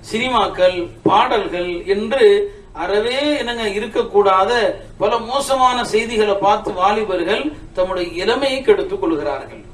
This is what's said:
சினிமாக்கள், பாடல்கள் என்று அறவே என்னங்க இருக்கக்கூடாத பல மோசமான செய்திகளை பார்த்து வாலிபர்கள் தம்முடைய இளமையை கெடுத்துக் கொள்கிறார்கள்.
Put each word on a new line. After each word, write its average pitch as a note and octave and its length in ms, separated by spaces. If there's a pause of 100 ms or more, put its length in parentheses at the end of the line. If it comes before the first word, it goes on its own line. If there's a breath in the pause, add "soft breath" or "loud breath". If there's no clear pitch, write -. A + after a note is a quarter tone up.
(120)
சினிமாக்கள், F#3+ 760 (140)
பாடல்கள் F3+ 840
என்று G#3 720 (140)
அறவே A#3 640
என்னங்க A#3 240
இருக்கக்கூடாத G3+ 1120 (240 loud breath)
பல F#3 200
மோசமான B3+ 680
செய்திகளை G#3+ 500
பார்த்து G3+ 380
வாலிபர்கள் G3 800 (200)
தம்முடைய F3+ 520
இளமையை C4 380
கெடுத்துக் F#3+ 380
கொள்கிறார்கள். D3 600 (120)